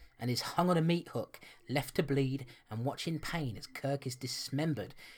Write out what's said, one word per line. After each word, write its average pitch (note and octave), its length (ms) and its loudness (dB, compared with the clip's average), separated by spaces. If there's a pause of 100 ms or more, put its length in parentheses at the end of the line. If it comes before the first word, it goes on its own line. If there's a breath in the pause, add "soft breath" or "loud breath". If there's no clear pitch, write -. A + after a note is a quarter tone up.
(200 soft breath)
and A#2+ 100 -2
is A#2+ 120 2
hung - 280 2
on F3 80 6
a D#3+ 40 6
meat E3+ 280 2
hook, - 300 -4 (300 loud breath)
left C#3 260 0
to F#3 80 4
bleed C3+ 420 2 (240 loud breath)
and A2 140 -4
watch - 240 -2
in E3 120 -2
pain C#3+ 380 -4
as - 100 -12
Kirk - 380 -4
is B2 120 -4
dismembered C3+ 760 -2 (240 loud breath)